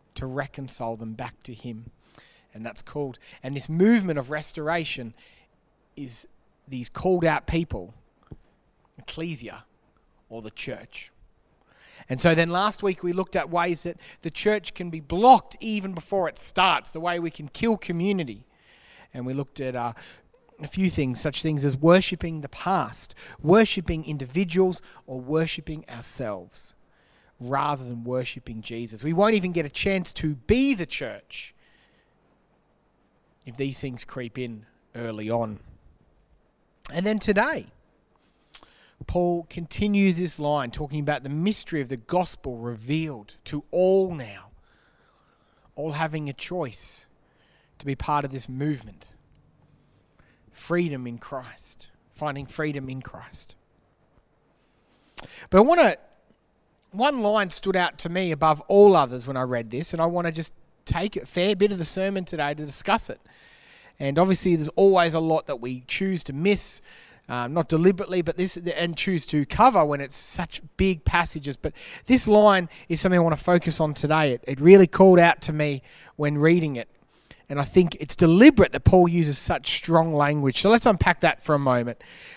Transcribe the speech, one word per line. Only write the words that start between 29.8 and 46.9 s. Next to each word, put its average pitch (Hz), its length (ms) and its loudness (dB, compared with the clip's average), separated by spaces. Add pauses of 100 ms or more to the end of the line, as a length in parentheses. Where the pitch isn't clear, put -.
to 151 220 -4
be 254 400 2
the 175 100 -6
church - 720 -12 (1900)
if 117 140 -18
these 139 240 -6
things 127 240 -10
creep 123 320 -12
in 117 280 -10 (300)
early 110 360 -8
on. 110 280 -4 (1300)
And 175 120 -4
then 214 120 -2
today, 220 480 -2 (1400)
Paul 175 420 -2
continues 196 680 0
this 175 220 -4
line, 147 300 -2
talking 147 300 -8
about 143 240 -2
the 135 60 -10
mystery 160 520 -4
of 123 80 -8
the 131 80 -8
gospel 139 600 -6
revealed 120 880 -8
to 147 260 -8
all 185 420 2
now, 113 380 -14 (1200)
all 151 180 -6
having 156 360 -6
a 135 40 -10
choice - 720 -10 (720)